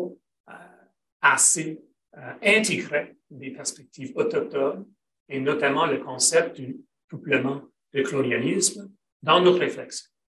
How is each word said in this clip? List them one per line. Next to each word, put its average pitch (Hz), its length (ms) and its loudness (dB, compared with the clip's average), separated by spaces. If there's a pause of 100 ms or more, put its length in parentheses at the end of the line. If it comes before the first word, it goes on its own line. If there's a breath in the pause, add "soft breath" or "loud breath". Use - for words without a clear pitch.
(500)
euh, - 40 -20 (680)
assez, 156 580 4 (380)
euh, 123 240 -14
intégré - 760 0 (140)
des 135 220 -14
perspectives - 640 -12
autochtones 185 680 -2 (440)
et 139 100 -6
notamment 143 460 0
le 143 140 0
concept 165 600 0
du 127 180 -10 (320)
couplement 135 520 -2 (320)
de 139 80 0
colonialisme 131 880 -2 (300)
dans 175 180 4
notre 180 200 6
réflexion. - 500 -6 (300)